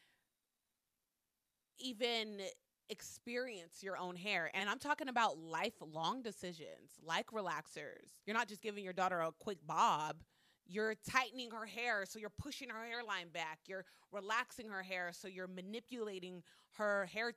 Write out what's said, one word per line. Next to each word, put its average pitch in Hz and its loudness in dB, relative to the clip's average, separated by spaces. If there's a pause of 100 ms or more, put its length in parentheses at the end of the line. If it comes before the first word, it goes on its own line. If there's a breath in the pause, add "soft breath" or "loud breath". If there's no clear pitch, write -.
(1800 soft breath)
even 226 0 (500)
experience 240 -6
your 190 -4
own 180 -2
hair. 175 2
And 190 0
I'm 233 0
talking 294 0
about 220 4
lifelong 165 0
decisions, 160 -8 (120)
like 165 2
relaxers. 156 -4
You're 208 0
not 233 4
just 196 -12
giving 208 -4
your 185 -4
daughter 180 4
a 165 2
quick 202 -2
bob. 156 6 (540 soft breath)
You're 214 2 (140)
tightening 247 4
her 226 -6
hair, 214 2
so 226 -10
you're 214 -4
pushing 269 -6
her 226 -6
hairline 220 -2
back. 160 -4
You're 190 -4 (300 loud breath)
relaxing 220 0
her 196 -4
hair, 180 -2
so 202 -10
you're 185 -6
manipulating 185 -6 (340 loud breath)
her 202 4
hair 220 -2